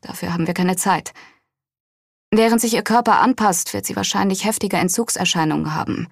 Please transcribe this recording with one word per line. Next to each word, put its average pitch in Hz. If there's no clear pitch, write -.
dafür 175
haben 170
wir 170
keine 185
Zeit. 180
Während 226
sich 226
ihr 247
Körper 226
anpasst, 220
wird -
sie 196
wahrscheinlich 196
heftige 208
Entzugserscheinungen 156
haben. -